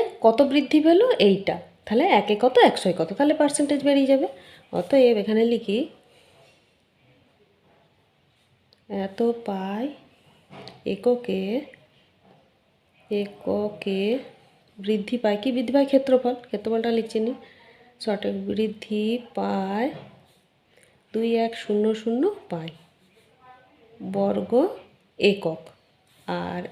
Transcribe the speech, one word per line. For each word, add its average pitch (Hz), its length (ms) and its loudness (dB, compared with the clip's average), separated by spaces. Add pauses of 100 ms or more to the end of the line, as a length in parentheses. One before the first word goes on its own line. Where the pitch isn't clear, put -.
(220)
কত 226 200 4
বৃদ্ধি 277 400 2
পেল? 339 200 6 (180)
এইটা। 190 360 2 (300)
তাহলে 240 200 2 (140)
একে 208 240 0
কত, 247 120 2 (140)
একশোয় - 300 -2
কত, 170 180 -2
তাহলে 294 160 2
পার্সেন্টেজ 285 500 0
বেরিয়ে 277 280 4
যাবে। 277 160 4 (440)
অতএব 233 460 4
এখানে 214 280 0
লিখি, 233 340 0 (3000)
এত 196 300 -6 (260)
পাই 196 400 -6 (1080)
এককে, 196 480 -2 (1700)
এককে 202 920 -4 (760)
বৃদ্ধি 208 400 -4
পায় 208 240 0
কি? 269 100 -2
বৃদ্ধি 240 220 -4
পায় 277 180 4
ক্ষেত্রফল, 254 440 2 (140)
ক্ষেত্রফলটা 226 420 -2
লিখছি 220 280 -2
নি, 226 140 -2 (640)
সঠিক। 202 360 -4 (140)
বৃদ্ধি 214 560 -4 (300)
পায় 196 540 -4 (1200)
দুই 226 160 -2 (160)
এক 226 80 -6 (100)
শূন্য 208 220 0 (100)
শূন্য 233 280 -2 (260)
পাই 165 200 -8 (1300)
বর্গ 196 520 -2 (680)
একক, 196 420 2 (640)
আর 180 340 -6 (100)